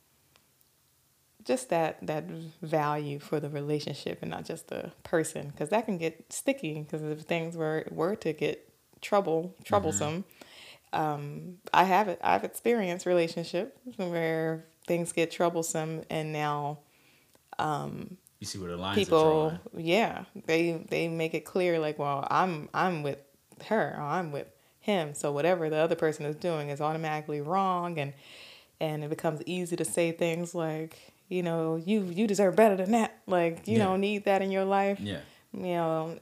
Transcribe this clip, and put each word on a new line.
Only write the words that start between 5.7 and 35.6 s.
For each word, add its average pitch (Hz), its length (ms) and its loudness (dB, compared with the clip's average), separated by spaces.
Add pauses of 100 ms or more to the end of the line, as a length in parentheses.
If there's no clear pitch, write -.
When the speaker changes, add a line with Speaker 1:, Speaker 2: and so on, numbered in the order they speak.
Speaker 1:
can 190 120 -2
get 160 340 -6
sticky, 156 580 -4
'cause 156 120 -6
if 151 200 -6
things 165 340 -2
were, 156 360 -2
were 165 240 0
to 165 160 -2
get 151 360 -4 (320)
trouble-, 180 540 0
Speaker 2:
Mm-hmm. - 100 -20
Speaker 1:
troublesome, 170 600 0 (680)
um, 156 640 -4 (140)
I 170 120 8
have 190 240 6
it, 170 140 -4
I've 190 220 4
experienced 190 640 -2
relationships 170 680 0 (200)
where 160 720 0 (200)
things 170 260 0
get 165 180 2
troublesome 165 800 0
and 156 220 -4
now, 147 460 -2 (800)
um, 147 580 -4 (240)
Speaker 2:
You 104 60 -10
see - 120 -8
where 90 120 -8
the 87 60 -6
lines 95 220 -2
Speaker 1:
people, 170 200 4
Speaker 2:
are 156 420 4 (120)
drawn. 170 140 -10
Speaker 1:
yeah, 175 380 2 (220)
they, 165 440 2
they 160 180 0
make 165 260 -2
it 156 100 -4
clear, 180 340 2
like, 151 200 -2
"Well, 143 320 -2
I'm, 160 440 0
I'm 170 280 0
with 143 160 -4 (480)
her, 160 300 0
or 151 60 -6
I'm 151 300 -2
with 139 160 -8 (320)
him, 165 340 0
so 147 180 -2
whatever 160 380 2
the 156 60 0
other 165 180 4
person 156 320 0
is 151 100 -4
doing 151 340 -2
is 143 100 -6
automatically 156 600 -2
wrong," 175 580 0
and, 139 140 -2 (680)
and 151 240 -2
it 147 60 -6
becomes 156 360 -2
easy 180 300 -2
to 160 80 0
say 170 280 2
things 170 420 -2
like, 160 440 -4 (300)
you 180 140 -2
know, 165 340 0
"You, 196 280 2
you 180 220 0
deserve 190 300 4
better 214 200 8
than 185 160 0
that. 226 340 2
Like, 170 420 2
you 220 100 4
Speaker 2:
Yeah. 214 60 6
Speaker 1:
don't 190 160 4
need 202 240 0
that 196 180 4
in 196 80 0
your 190 140 2
life." 196 360 2
Speaker 2:
Yeah. 196 200 -4 (340)
Speaker 1:
You 180 200 -4